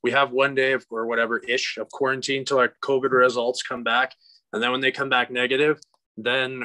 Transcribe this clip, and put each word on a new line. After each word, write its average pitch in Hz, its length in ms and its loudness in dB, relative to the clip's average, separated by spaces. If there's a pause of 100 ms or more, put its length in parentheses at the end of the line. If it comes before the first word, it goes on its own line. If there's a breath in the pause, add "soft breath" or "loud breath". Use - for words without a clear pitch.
we 120 100 0
have 139 180 4
one 135 240 0
day 131 180 2
of, 127 180 -2
or 113 160 -6
whatever 117 320 0
ish - 380 -4
of 110 140 -8
quarantine 135 540 -2
till 135 140 0
our 123 240 2
covid 135 280 0
results 123 520 2
come 123 200 -8
back. 117 320 0 (380 soft breath)
And 107 100 -4
then 120 80 0
when 127 100 -2
they 135 120 0
come 135 160 -4
back 123 220 2
negative, 135 500 2 (360)
then 127 480 -2